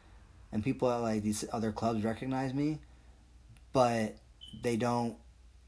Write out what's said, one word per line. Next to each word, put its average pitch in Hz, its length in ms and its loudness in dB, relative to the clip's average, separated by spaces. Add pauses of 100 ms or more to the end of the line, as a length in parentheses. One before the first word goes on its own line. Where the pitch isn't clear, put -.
(500)
and 107 140 -2
people 131 260 2
at, 120 60 2
like, 110 260 0
these 104 300 0
other 110 200 0
clubs 113 320 0
recognize 131 480 -2
me, 147 280 -2 (920)
but 117 440 4 (460)
they 120 140 2
don't, 120 400 0 (520)